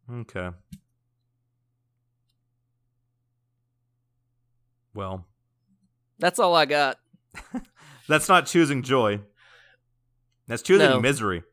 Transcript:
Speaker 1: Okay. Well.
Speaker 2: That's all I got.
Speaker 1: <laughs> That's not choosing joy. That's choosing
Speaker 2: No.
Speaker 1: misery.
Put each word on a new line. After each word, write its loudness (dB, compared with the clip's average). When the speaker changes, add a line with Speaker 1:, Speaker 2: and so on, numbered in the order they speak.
Speaker 1:
Okay. -10
Well. -10
Speaker 2:
That's -2
all 2
I 4
got. -2
Speaker 1:
<laughs> -18
That's 0
not 4
choosing 0
joy. 0
That's -8
choosing 4
Speaker 2:
No. 2
Speaker 1:
misery. -2